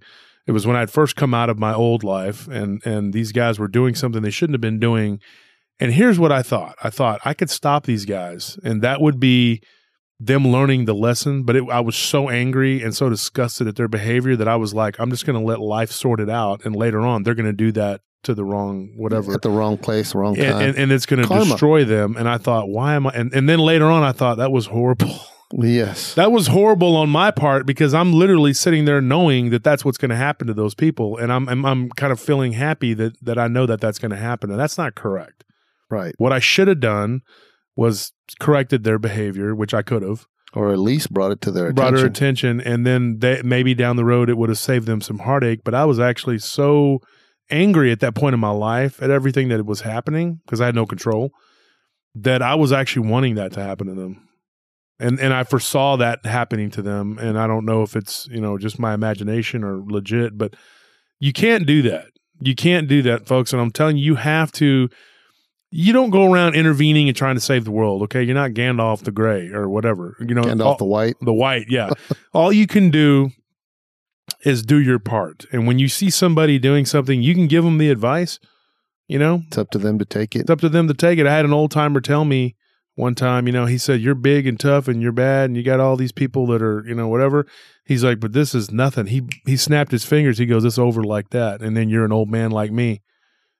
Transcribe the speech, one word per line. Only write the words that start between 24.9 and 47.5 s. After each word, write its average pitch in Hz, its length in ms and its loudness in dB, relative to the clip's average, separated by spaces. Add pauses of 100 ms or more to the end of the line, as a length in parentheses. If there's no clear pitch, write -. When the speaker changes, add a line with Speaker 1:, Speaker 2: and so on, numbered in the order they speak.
Speaker 1:
<laughs> - 40 -20 (240)
Speaker 2:
Yes. 117 600 0
Speaker 1:
That 202 180 4
was 196 140 2
horrible 180 500 4
on 156 120 2
my 175 220 4
part, 135 340 0
because 139 280 2
I'm 175 180 4
literally 160 420 6
sitting 160 300 2
there 143 160 2
knowing 131 520 2
that 117 120 0
that's 147 220 2
what's 135 120 0
gonna 117 200 -2
happen 135 300 -4
to 117 60 -4
those 107 220 -2
people. 120 400 -2
And 117 160 -4
I'm, 127 160 0
I'm, 127 180 -2
I'm 131 260 0
kind 139 200 -4
of 120 80 -2
feeling 135 320 -2
happy 127 440 -2
that, 110 180 -4 (100)
that 117 140 -4
I 120 100 0
know 123 180 0
that 113 140 -2
that's 107 180 -4
gonna 107 200 -8
happen. 113 340 -6
And 101 80 -4
that's 147 180 -4
not 151 180 -6
correct. 95 500 -8 (440)
Speaker 2:
Right. 95 280 -6
Speaker 1:
What 127 160 2
I 131 60 2
should 190 280 2
have 170 140 2
done 110 400 0 (560)
was 113 340 0 (300)
corrected 135 420 0
their 110 160 0
behavior, 104 560 -4
which 107 180 -4
I 107 100 0
could 113 180 -4
have. 101 240 -8 (280)
Speaker 2:
Or 101 200 0
at 95 60 0
least 117 340 0
brought 98 180 0
it 101 120 -6
to 101 80 -2
their 95 200 -2
Speaker 1:
Brought 131 220 2
her 131 120 4
Speaker 2:
attention. 127 540 -2
Speaker 1:
attention, 120 140 -4
and 120 120 0
then 123 340 0
they, 123 220 0
maybe 127 320 0
down 123 220 0
the 117 80 0
road 120 260 2
it 120 80 0
would 113 120 0
have 107 100 -2
saved 123 260 -2
them 110 140 -2
some 104 200 -8
heartache. 117 440 0
But 113 100 -2
I 139 120 2
was 139 120 2
actually 120 420 -2
so 143 600 2 (500)
angry 160 440 4